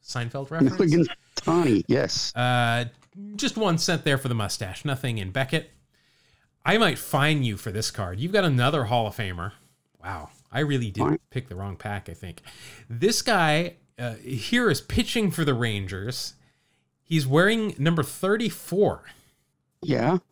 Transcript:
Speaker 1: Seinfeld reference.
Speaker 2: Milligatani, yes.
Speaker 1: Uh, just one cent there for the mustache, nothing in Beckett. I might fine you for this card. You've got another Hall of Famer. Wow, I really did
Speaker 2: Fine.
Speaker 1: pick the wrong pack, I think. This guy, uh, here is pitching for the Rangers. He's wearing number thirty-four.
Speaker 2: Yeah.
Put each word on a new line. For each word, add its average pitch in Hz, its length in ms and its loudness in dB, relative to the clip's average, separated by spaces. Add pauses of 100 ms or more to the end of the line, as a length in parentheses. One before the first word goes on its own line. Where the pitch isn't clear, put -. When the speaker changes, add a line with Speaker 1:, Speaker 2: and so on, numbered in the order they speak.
Speaker 1:
Seinfeld 127 460 -8
reference. 151 260 4
Speaker 2:
Milligatani, 160 1120 2
yes. - 480 0
Speaker 1:
Uh, 120 500 2 (500)
just 254 200 -2
one 190 220 2
cent 165 260 0
there 139 140 2
for 131 100 -4
the 120 60 0
mustache, 101 500 -4
nothing 127 360 -4
in 92 120 -6
Beckett. 135 380 -2 (960)
I 214 140 2
might 170 180 2
fine 147 460 2
you 110 120 0
for 98 160 -8
this 107 200 -4
card. 95 280 -6
You've 175 140 -4
got 202 100 2
another 131 420 2
Hall 117 220 2
of 95 80 -6
Famer. 92 360 -6 (520)
Wow, 90 280 -10 (200)
I 135 100 -2
really 135 280 0
did 98 120 -6
Speaker 2:
Fine. 147 180 2 (100)
Speaker 1:
pick 127 180 -8
the - 80 -12
wrong 95 220 -8
pack, 101 320 -8
I 87 40 -14
think. 87 280 -16 (480)
This 170 320 0
guy, 170 540 2 (220)
uh, 120 180 -6
here 135 560 0
is - 100 0
pitching 220 500 0
for 165 140 -2
the 139 80 2
Rangers. 104 800 -4 (680)
He's 156 240 0
wearing 196 500 4
number 165 260 2
thirty-four. 202 1000 0 (800)
Speaker 2:
Yeah. 135 340 2 (140)